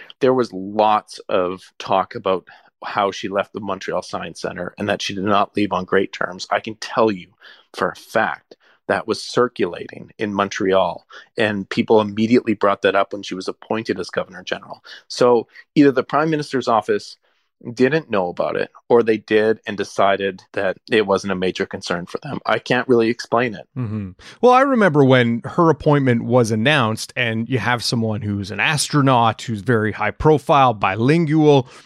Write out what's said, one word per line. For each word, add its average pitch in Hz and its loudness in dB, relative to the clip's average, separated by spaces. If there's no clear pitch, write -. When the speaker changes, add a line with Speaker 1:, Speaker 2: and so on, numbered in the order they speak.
Speaker 1:
There 131 4
was 123 -2
lots 104 0
of 92 -4
talk 95 -2
about 95 -4
how 101 -2
she - -10
left 95 -4
the 104 -10
Montreal 92 -6
Science 90 -12
Center 90 -8
and 104 -4
that 101 -4
she - -8
did 92 -6
not 101 0
leave 101 -2
on 90 -4
great 98 0
terms. - -8
I 101 0
can 107 -10
tell 110 0
you 92 -10
for - -2
a 78 -10
fact - -6
that 92 -2
was 104 -4
circulating - -4
in 104 -4
Montreal, 95 0
and 104 -2
people 113 2
immediately 110 0
brought 98 0
that 95 2
up 98 0
when 101 -12
she - -12
was 92 -10
appointed 110 -6
as 87 -10
Governor 90 -8
General. - -10
So 123 2
either 143 6
the 123 0
Prime 151 0
Minister's 147 -4
office 107 0
didn't 131 0
know 95 0
about 85 -4
it, - -4
or 117 6
they 110 0
did 107 2
and 107 -6
decided 98 -2
that 98 -4
it 107 2
wasn't 98 0
a 95 -2
major 92 -4
concern 87 -8
for - -10
them. - -10
I 107 0
can't 123 -2
really 117 4
explain 117 -4
it. 78 -16
Speaker 2:
Mm-hmm. 107 -6
Well, 247 6
I 254 6
remember 208 4
when 123 4
her 165 2
appointment 135 2
was 117 2
announced, 113 0
and 113 -2
you 131 0
have 120 -2
someone 110 -2
who's 101 -4
an 101 -8
astronaut, 131 2
who's 107 -6
very 107 0
high 107 -4
profile, 139 2
bilingual. 143 2